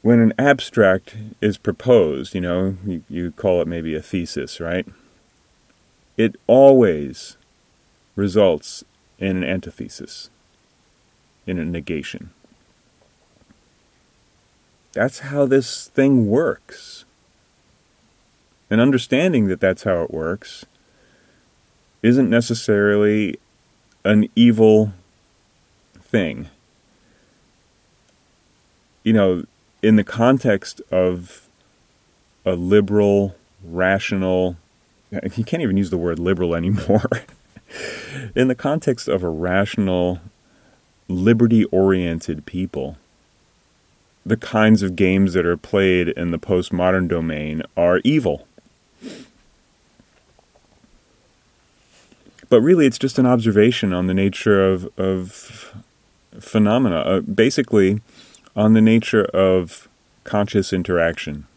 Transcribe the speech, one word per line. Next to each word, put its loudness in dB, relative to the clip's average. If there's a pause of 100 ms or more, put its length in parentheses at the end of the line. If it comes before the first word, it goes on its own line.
When 4
an 4
abstract 0 (240)
is -2
proposed, 0
you -4
know, -4 (100)
you, -8
you -8
call 0
it -2
maybe -8
a -8
thesis, -8
right? -6 (1300)
It 0 (100)
always 4 (800)
results 0 (340)
in -4
an -4
antithesis, -10 (1160)
in -6
a -6
negation. -10 (2750)
That's -4
how -2
this -2
thing 2
works. -6 (1700)
And 2
understanding 2
that -4
that's -2
how -2
it -6
works -8 (1400)
isn't 4
necessarily 0 (680)
an 4
evil 6 (1080)
thing. -4 (2500)
You 0
know, 2 (380)
in 4
the 2
context -2 (100)
of -4 (960)
a -2
liberal, 2 (260)
rational, -2 (560)
you -8
can't -6
even -2
use -2
the -4
word -4
liberal -2
anymore. -2 (640)
<laughs> -14
In 2
the -2
context -4
of -2
a -4
rational, -2 (840)
liberty-oriented 0
people, -10 (1300)
the 0
kinds 2
of -6
games 2
that 0
are 0
played 0
in -6
the -6
postmodern -2
domain -6 (140)
are 2
evil. -2 (4000)
But 6
really, 4
it's 0
just -4
an 4
observation 2
on -2
the -2
nature 2
of, -2
of -8 (640)
phenomena, 0
uh, -2
basically 0 (560)
on 4
the 6
nature 2
of 0 (360)
conscious -2
interaction. -4 (100)